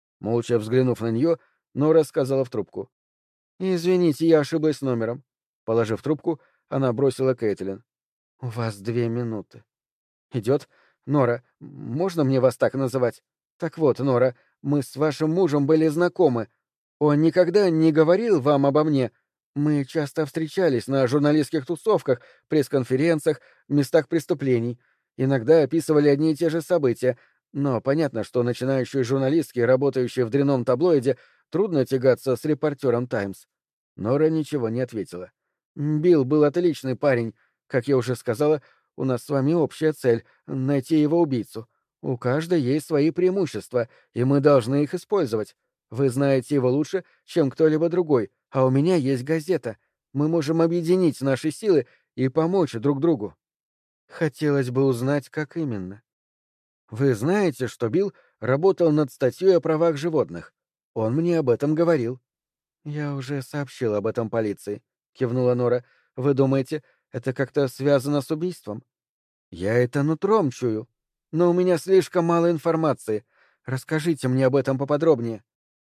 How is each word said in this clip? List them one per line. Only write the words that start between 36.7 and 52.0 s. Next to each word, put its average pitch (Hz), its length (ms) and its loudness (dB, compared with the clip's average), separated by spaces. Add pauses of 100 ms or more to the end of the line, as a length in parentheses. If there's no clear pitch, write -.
парень. 120 380 0 (320)
Как 123 220 -4
я 135 80 4
уже 123 180 0
сказала, 143 480 -2 (340)
у - 80 -6
нас 127 200 -4
с - 40 -20
вами 139 260 0
общая 156 380 0
цель — 117 320 0 (220)
найти 143 540 0
его 151 200 2
убийцу. 120 480 -4 (340)
У 135 160 -4
каждой 160 420 0
есть 139 260 -2
свои 156 240 0
преимущества, 165 800 -2 (240)
и 120 120 -2
мы 139 160 2
должны 139 420 4
их 147 120 -4
использовать. 131 640 -4 (340)
Вы 131 200 0
знаете 135 440 0
его 127 160 2
лучше, 156 340 -2 (200)
чем 147 260 0
кто-либо 156 380 2
другой, 156 420 0 (200)
а 131 160 2
у 131 40 2
меня 151 260 2
есть 131 280 -2
газета. 151 540 -4 (340)
Мы 147 160 -2
можем 165 320 0
объединить 170 600 0
наши 135 300 -2
силы 165 360 2 (300)